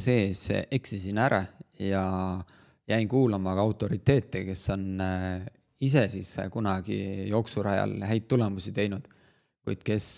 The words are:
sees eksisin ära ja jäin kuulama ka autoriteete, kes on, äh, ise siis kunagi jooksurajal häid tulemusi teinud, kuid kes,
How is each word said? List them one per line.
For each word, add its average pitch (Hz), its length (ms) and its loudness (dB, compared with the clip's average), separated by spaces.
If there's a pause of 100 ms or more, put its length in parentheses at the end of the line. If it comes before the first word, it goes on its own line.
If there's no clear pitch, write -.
sees 98 400 2 (320)
eksisin 101 480 -2
ära 120 220 2 (340)
ja 95 240 0 (840)
jäin 107 200 2
kuulama 104 480 2
ka 98 80 4
autoriteete, 104 800 2
kes 95 300 -6
on, 95 100 -2 (160)
äh, 92 460 -2 (340)
ise 135 320 4
siis 95 220 -8 (160)
kunagi 101 480 -2 (320)
jooksurajal 104 640 0 (160)
häid 113 180 0
tulemusi 98 480 0
teinud, 101 320 -2 (580)
kuid - 200 -6
kes, 107 320 0